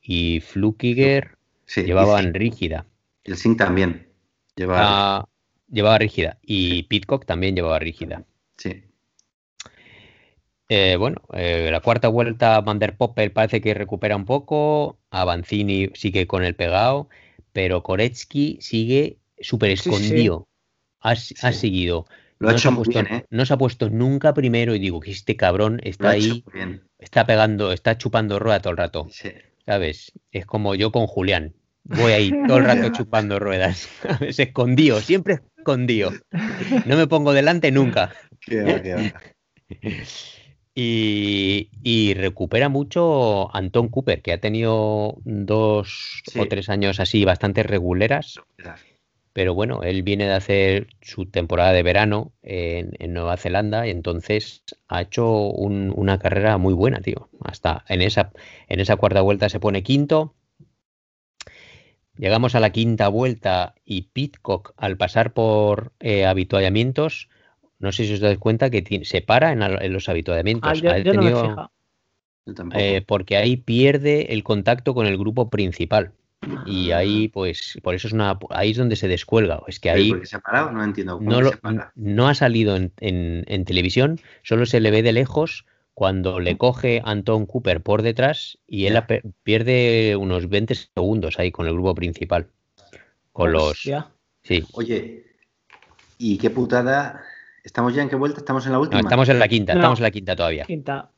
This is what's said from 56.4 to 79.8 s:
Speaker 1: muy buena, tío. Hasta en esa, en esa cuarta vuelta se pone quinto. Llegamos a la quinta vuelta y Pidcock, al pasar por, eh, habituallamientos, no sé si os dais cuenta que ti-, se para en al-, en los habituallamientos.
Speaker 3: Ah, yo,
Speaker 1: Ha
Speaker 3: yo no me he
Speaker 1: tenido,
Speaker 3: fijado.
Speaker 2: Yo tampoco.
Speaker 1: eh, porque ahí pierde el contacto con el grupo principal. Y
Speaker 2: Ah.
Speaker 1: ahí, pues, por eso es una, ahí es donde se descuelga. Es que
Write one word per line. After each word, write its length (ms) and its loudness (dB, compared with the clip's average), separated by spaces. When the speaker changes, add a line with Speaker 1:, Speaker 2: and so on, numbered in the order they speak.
Speaker 1:
muy 160 4
buena, 260 2
tío. 300 -8
Hasta 440 -4
en 140 0
esa, 300 2
en 140 -2
esa 160 2
cuarta 240 2
vuelta 260 2
se 140 -4
pone 220 -2
quinto. 520 0
Llegamos 380 2
a 40 4
la 120 4
quinta 360 2
vuelta 640 -2
y 180 -6
Pidcock, 640 -6
al 200 -4
pasar 360 0
por, 680 0
eh, 240 0
habituallamientos, 1040 0
no 140 -4
sé 120 -2
si 80 -2
os 60 -4
dais 180 2
cuenta 320 0
que 120 0
ti-, 240 -6
se 160 -2
para 320 4
en 100 0
al-, 180 -2
en 120 -4
los 160 -6
habituallamientos. 600 -2
Speaker 3:
Ah, 60 0
yo, 160 0
Speaker 1:
Ha 80 2
Speaker 3:
yo 140 2
no 80 4
me 80 4
he 20 4
Speaker 1:
tenido, 180 0
Speaker 3:
fijado. 220 -10
Speaker 2:
Yo 80 -14
tampoco. 280 -6
Speaker 1:
eh, 260 2
porque 300 0
ahí 200 4
pierde 760 2
el 100 -4
contacto 500 0
con 140 0
el 100 0
grupo 320 -2
principal. 640 -2
Y 260 -4
Speaker 2:
Ah. 60 2
Speaker 1:
ahí, 300 0
pues, 560 -6
por 100 -2
eso 140 -6
es 60 -4
una, 240 0
ahí 220 0
es 60 -4
donde 180 0
se 120 -4
descuelga. 600 0
Es 120 -14
que 100 -2